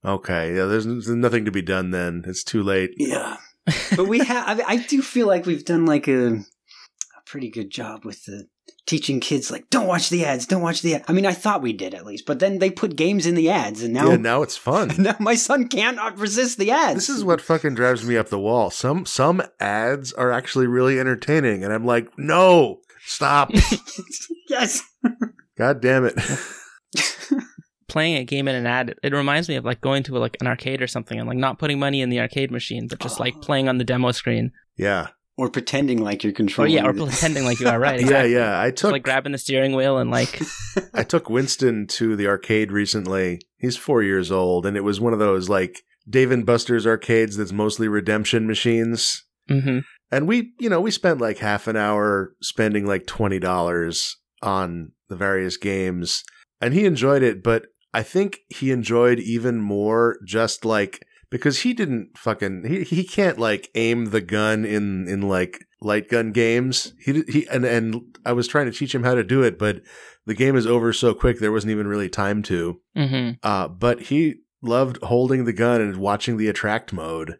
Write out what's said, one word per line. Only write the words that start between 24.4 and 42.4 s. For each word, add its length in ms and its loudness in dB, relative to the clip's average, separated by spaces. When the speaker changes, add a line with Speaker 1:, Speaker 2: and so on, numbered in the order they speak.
Speaker 2:
Yes. 340 -2
Speaker 1:
God 240 2
damn 240 4
it. 140 0
<laughs> 1700 -6
Speaker 3:
Playing 280 0
a 80 -2
game 240 -2
in 60 0
an 120 -2
ad, 360 -2
it 100 -2
reminds 380 0
me 60 -2
of, 100 -6
like, 160 -4
going 220 0
to, 140 -4
like, 220 -4
an 60 -2
arcade 340 -4
or 60 -4
something 320 -8
and, 100 -6
like, 80 -4
not 220 -2
putting 200 -2
money 220 0
in 80 0
the 120 0
arcade 300 -4
machine, 380 -6
but 120 -10
just, 200 -8
like, 160 -2
Speaker 2:
Oh. 40 -20
Speaker 3:
playing 280 0
on 80 0
the 80 0
demo 280 0
screen. 380 -2
Speaker 1:
Yeah. 320 0
Speaker 2:
Or 140 -2
pretending 520 0
like 220 -4
you're 80 2
Speaker 3:
Or, 20 -4
Speaker 2:
controlling 400 2
Speaker 3:
yeah, 120 2
or 80 2
Speaker 2:
the 120 -4
Speaker 3:
pretending 380 0
like 160 0
you 80 2
are, 100 2
right, 160 2
Speaker 1:
<laughs> 60 -2
Yeah, 60 2
Speaker 3:
exactly. 280 6
Speaker 1:
yeah. 260 2
I 100 2
Speaker 3:
Just, 100 -6
Speaker 1:
took 120 2
Speaker 3:
like, 100 -2
grabbing 300 -2
the 60 -6
steering 360 0
wheel 240 2
and, 120 0
like 300 0
Speaker 1:
<laughs> 260 -6
I 80 0
took 260 0
Winston 600 0
to 280 0
the 120 0
arcade 440 0